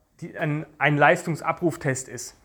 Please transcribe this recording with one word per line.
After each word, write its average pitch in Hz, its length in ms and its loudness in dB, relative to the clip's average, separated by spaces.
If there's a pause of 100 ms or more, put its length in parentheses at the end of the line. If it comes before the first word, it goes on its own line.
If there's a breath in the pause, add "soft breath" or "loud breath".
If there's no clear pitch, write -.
(220)
die, - 160 -14
ein, 156 280 -2 (120)
ein 147 200 4
Leistungsabruftest 156 1080 2
ist. - 380 -14